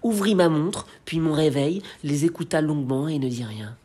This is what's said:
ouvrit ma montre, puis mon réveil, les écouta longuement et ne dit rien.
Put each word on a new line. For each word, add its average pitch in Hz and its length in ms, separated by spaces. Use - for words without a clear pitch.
ouvrit 214 320
ma 175 120
montre, 160 380
puis 165 160
mon 160 140
réveil, 151 480
les 147 220
écouta 170 360
longuement 147 460
et 156 100
ne 131 100
dit 120 160
rien. 107 420